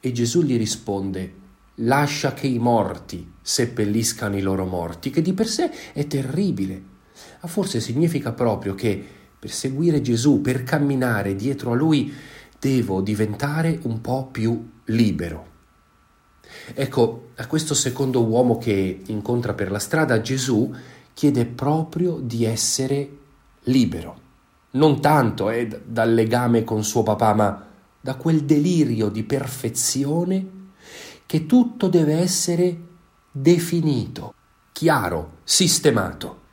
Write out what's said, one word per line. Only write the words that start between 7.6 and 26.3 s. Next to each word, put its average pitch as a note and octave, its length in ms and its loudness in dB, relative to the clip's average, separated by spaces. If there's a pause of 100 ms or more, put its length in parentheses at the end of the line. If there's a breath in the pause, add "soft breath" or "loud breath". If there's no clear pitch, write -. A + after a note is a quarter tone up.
significa C3+ 540 0
proprio G#2 420 -2
che G2+ 280 -2 (360 loud breath)
per - 140 -14
seguire D3 480 0
Gesù, A#2+ 400 4
per B2+ 240 -2
camminare B2+ 720 0
dietro B2 340 -4
a A#2 60 2
lui, D3 360 2 (460 loud breath)
devo A2 420 2
diventare A2 840 0
un A2+ 160 -4
po' C3 320 -4
più A2+ 360 -2 (180)
libero. F#2 600 0 (1300 loud breath)
Ecco, C3 640 0
a B2 100 -10
questo D#3 260 -2
secondo C3 520 0
uomo A#2 340 4
che F#2+ 480 0
incontra A2 480 -2
per F#2+ 160 -4
la G2+ 80 -4
strada, C#3 420 0
Gesù B2 540 0 (400 loud breath)
chiede B2 320 2
proprio D#3+ 720 -2
di A#2 240 -2
essere C3 720 -2 (460)
libero. F2+ 580 0 (520)
Non C#3 280 4
tanto, B2+ 500 2
eh, A#2 180 -2
d-, - 180 -12
dal A2+ 260 0
legame A#2 520 2